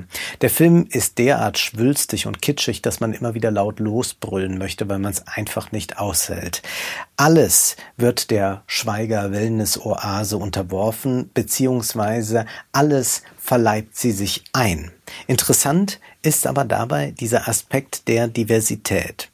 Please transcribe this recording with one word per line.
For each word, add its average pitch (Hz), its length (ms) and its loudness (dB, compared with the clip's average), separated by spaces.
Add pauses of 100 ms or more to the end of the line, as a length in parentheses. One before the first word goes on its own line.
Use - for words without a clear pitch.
(400)
Der 117 100 4
Film 170 400 6
ist - 280 -2
derart 117 400 2
schwülstig 113 680 0
und 107 160 -8
kitschig, 135 400 -2
dass 117 160 -2
man 113 140 -2
immer 117 220 -4
wieder 110 180 0
laut 104 260 0
losbrüllen 98 800 -2
möchte, 98 300 -6
weil 98 100 -2
man's 98 300 -4
einfach - 420 -6
nicht - 260 -8
aushält. 90 640 -4 (540)
Alles - 600 6 (200)
wird 120 360 0
der 98 340 0
Schweiger 107 640 -2
Wellness-Oase 104 1080 -2
unterworfen, 101 960 -2
beziehungsweise 113 1120 0 (260)
alles 139 500 2 (160)
verleibt 110 580 0
sie 123 140 0
sich 98 320 -2 (100)
ein. 87 380 0 (360)
Interessant 143 760 2 (220)
ist 151 240 2
aber 131 180 0
dabei 123 460 -2
dieser 117 380 0
Aspekt - 580 -4
der 117 220 2
Diversität. 110 1040 0